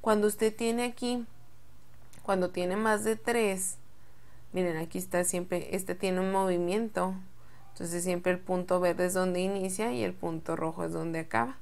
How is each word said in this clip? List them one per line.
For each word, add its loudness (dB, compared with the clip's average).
Cuando 4
usted 2
tiene 0
aquí, -2
cuando 2
tiene 0
más 4
de 4
tres, 2
miren, 2
aquí -4
está 0
siempre, 0
este -2
tiene 0
un 2
movimiento. 2
Entonces -4
siempre 2
el 0
punto 2
verde 4
es 0
donde 2
inicia 0
y 0
el 0
punto -4
rojo -2
es -4
donde -2
acaba. 0